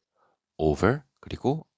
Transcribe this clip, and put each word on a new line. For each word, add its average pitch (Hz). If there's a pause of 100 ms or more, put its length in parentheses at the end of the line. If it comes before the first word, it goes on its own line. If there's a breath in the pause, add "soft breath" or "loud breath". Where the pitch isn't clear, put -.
(580)
over 90 (180)
그리고 - (120)